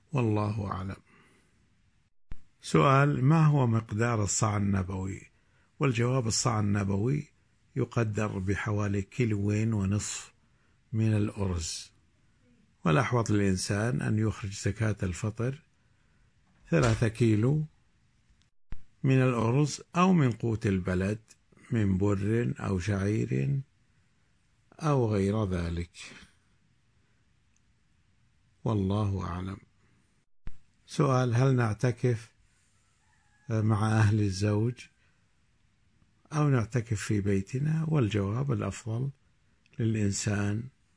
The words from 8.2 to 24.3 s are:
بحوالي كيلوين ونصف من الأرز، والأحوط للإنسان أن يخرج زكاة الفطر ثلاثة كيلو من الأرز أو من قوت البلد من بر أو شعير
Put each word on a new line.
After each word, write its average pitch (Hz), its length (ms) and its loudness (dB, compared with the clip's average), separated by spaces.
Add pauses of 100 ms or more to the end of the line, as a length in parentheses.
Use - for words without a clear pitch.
بحوالي 101 640 -2
كيلوين 107 720 -2
ونصف 101 600 -2 (600)
من 110 200 2
الأرز، 98 760 -4 (960)
والأحوط 123 440 2
للإنسان 104 720 0
أن 113 180 0
يخرج 101 420 -4
زكاة 104 420 -4
الفطر 110 600 -6 (1040)
ثلاثة 120 380 2
كيلو 117 580 2 (1400)
من 135 180 4
الأرز 127 600 0 (140)
أو 180 180 4
من 143 180 4
قوت 113 360 -2
البلد 95 520 0 (520)
من 101 260 2
بر 101 600 0
أو 101 200 -2
شعير 117 840 -2 (1160)